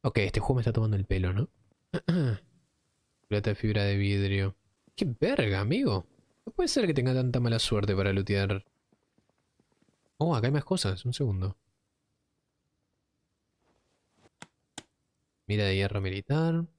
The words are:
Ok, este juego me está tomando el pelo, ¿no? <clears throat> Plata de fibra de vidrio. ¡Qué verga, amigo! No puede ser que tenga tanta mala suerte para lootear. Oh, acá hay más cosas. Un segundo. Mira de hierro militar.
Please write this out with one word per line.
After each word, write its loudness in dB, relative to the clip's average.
Ok, 0
este 0
juego 0
me 0
está 0
tomando 2
el 0
pelo, -2
¿no? -2
<clears throat> -2
Plata 0
de -2
fibra 0
de 2
vidrio. 0
¡Qué -2
verga, 2
amigo! 0
No -12
puede 0
ser 2
que 2
tenga 2
tanta 0
mala 2
suerte 0
para 2
lootear. 0
Oh, 0
acá 0
hay 2
más 0
cosas. -2
Un -2
segundo. -2
Mira 2
de 2
hierro 0
militar. 0